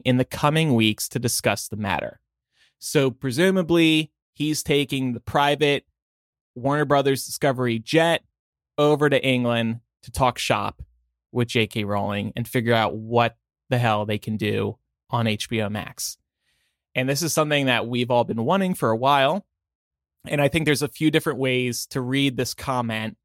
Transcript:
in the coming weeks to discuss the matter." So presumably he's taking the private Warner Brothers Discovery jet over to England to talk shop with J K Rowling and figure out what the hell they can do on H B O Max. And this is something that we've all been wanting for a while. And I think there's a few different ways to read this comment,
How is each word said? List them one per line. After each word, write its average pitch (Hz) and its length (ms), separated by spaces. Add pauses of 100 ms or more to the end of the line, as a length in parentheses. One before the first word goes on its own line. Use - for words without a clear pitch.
in 127 120
the 131 60
coming 151 520
weeks 110 340
to - 80
discuss 117 500
the 104 100
matter." 92 420 (580)
So 135 320
presumably 160 1000 (220)
he's 151 280
taking 135 520
the 113 60
private 143 680 (640)
Warner 139 320
Brothers 139 400
Discovery 123 540
jet 160 440 (540)
over 147 320
to 135 160
England 120 540 (240)
to - 80
talk 127 260
shop 104 460 (480)
with 120 160
J 113 200
K 107 160
Rowling 101 520
and 120 120
figure 117 260
out 110 220
what 113 420 (320)
the 127 80
hell 110 260
they 107 140
can 107 180
do 104 440 (320)
on 117 160
H 104 200
B 113 140
O 101 80
Max. - 480 (800)
And 131 120
this 139 140
is 165 120
something 147 340
that 117 180
we've 120 240
all 120 140
been 113 220
wanting 185 280
for 131 160
a 113 80
while. 139 480 (840)
And 147 140
I 143 60
think 156 180
there's 139 160
a 143 60
few 156 240
different 151 260
ways 127 540
to 135 100
read 135 340
this 120 200
comment, 113 680